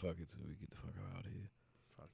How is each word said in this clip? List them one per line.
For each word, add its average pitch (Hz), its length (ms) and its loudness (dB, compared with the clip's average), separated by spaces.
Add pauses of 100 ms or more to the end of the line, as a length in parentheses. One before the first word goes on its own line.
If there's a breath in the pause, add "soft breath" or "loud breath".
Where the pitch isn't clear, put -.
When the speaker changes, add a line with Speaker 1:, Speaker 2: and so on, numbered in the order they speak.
Speaker 1:
fuck 87 200 8
it, 78 100 0
so - 160 0
we 73 80 0
get 101 140 -4
the - 80 -8
fuck - 180 -2 (200)
out 92 100 -2
of 98 60 0
here. 98 180 -2 (480)
Speaker 2:
Fuck - 160 -10